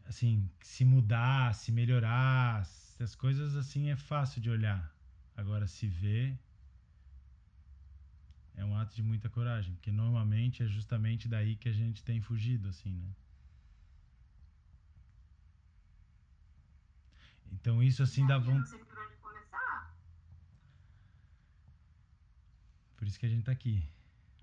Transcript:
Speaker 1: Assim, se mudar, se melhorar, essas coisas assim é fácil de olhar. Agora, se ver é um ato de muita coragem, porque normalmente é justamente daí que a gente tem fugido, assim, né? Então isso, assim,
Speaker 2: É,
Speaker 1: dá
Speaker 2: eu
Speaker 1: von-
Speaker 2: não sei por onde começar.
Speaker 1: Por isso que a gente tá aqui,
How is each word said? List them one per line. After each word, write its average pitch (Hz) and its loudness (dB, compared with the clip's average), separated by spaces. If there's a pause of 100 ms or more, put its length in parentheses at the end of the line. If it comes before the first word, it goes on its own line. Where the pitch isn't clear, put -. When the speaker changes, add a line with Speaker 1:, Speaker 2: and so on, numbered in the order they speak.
Speaker 1:
Assim, 107 2 (100)
se - -2
mudar, 123 4
se - -8
melhorar, 120 2
essas - -8
coisas 143 -2
assim 143 -2
é 139 -2
fácil 139 -4
de 113 -2
olhar. 104 0 (440)
Agora, 104 -2
se - -6
ver 104 -2 (2250)
é 98 -6
um 104 0
ato 110 -4
de 113 -4
muita 110 -2
coragem, 117 -2
porque 101 -8
normalmente 113 2
é 117 0
justamente 110 -2
daí 110 0
que 120 -4
a 113 0
gente 110 0
tem 117 -2
fugido, 110 -2
assim, 95 -8
né? 90 -6 (4000)
Então 117 2
isso, 131 4
assim, 135 2
Speaker 2:
É, - 6
Speaker 1:
dá 139 4
Speaker 2:
eu 131 2
Speaker 1:
von- 131 2
Speaker 2:
não 135 -2
sei - -16
por - -20
onde - -14
começar. - -10 (3000)
Speaker 1:
Por 107 -6
isso 98 -6
que 120 -2
a - 2
gente 113 2
tá 131 0
aqui, 110 0 (600)